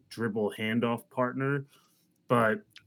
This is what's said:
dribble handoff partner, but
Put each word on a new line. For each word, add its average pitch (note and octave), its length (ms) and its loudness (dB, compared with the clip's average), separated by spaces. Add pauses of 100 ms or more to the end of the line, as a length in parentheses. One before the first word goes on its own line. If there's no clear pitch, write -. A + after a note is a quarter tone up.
dribble G#2+ 500 -2
handoff A#2 520 -2
partner, C3+ 560 -2 (640)
but A2 340 4 (240)